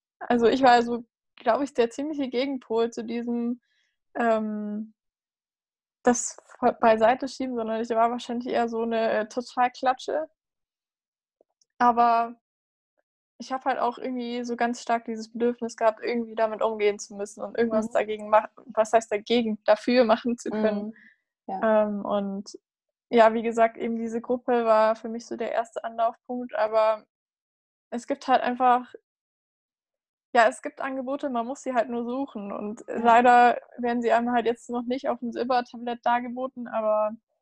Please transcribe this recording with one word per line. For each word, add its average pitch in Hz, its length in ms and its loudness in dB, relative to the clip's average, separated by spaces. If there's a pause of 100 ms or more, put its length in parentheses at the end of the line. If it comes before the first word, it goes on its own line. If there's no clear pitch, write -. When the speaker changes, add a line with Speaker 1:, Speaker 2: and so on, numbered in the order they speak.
(200)
Speaker 1:
Also 233 280 2
ich 262 160 4
war 240 200 8
so, 240 220 -6 (320)
glaub 247 240 2
ich, 277 120 -6
der 233 160 2
ziemliche 285 400 -6
Gegenpol 240 600 -2
zu 233 120 -10
diesem, 240 580 -4 (540)
ähm, 214 800 -4 (1080)
das - 340 0 (220)
fe-, - 200 2
beiseite 226 480 4
schieben, 254 280 -8
sondern 220 260 -4
ich 233 80 -6
war 226 220 2
wahrscheinlich 240 420 -6
eher 233 160 0
so 226 140 -4
eine, 226 280 0
äh, 214 160 -2
Totalklatsche. 254 1000 -2 (1500)
Aber 233 560 2 (1040)
ich 240 120 -14
habe 262 140 -6
halt 262 140 0
auch 240 180 -2
irgendwie 247 460 -6
so 240 120 -6
ganz 240 260 -2
stark 233 240 -2
dieses 220 260 -8
Bedürfnis 240 440 -2
gehabt, 220 280 2
irgendwie 226 320 -4
damit 220 260 -2
umgehen 208 380 0
zu - 160 -16
müssen 208 280 -12
und 202 140 -10
irgendwas 220 320 0
Speaker 2:
Mhm. - 40 -8
Speaker 1:
dagegen 214 360 -2
mach-, 214 200 4 (160)
was 220 280 -2
heißt 226 180 2
dagegen, 220 540 0
dafür 240 400 4
machen 233 320 0
zu - 140 -10
können. 208 360 -2
Speaker 2:
Mhm. 220 60 -12 (540)
Ja. 190 160 -8
Speaker 1:
Ähm, 214 420 0
und 202 520 -6 (520)
ja, 226 240 6
wie 226 100 -2
gesagt, 226 340 0
eben 226 200 -4
diese 226 240 -6
Gruppe 247 440 0
war 220 300 4
für 226 140 -10
mich 233 160 -10
so 233 120 -10
der 226 140 -6
erste - 320 -4
Anlaufpunkt, 233 720 -4
aber 220 500 2 (840)
es 240 160 -8
gibt 277 200 -6
halt 262 140 4
einfach, 247 520 2 (1400)
ja, 233 120 8
es 254 140 -4
gibt - 200 -10
Angebote, 269 480 -6
man 233 160 -4
muss 262 180 -10
sie 262 100 -6
halt 247 160 0
nur 240 160 -4
suchen 240 460 -8
und 208 320 -10 (120)
Speaker 2:
Ja. 226 80 -4
Speaker 1:
leider 240 560 6 (180)
werden 240 240 -2
sie 233 100 0
einem 233 200 2
halt 240 140 0
jetzt 240 240 -4
noch 240 140 -4
nicht 254 260 -4
auf 240 100 -4
dem 233 120 -8
Silbertablett 240 720 -4
dargeboten, 247 640 -4
aber 214 440 0 (300)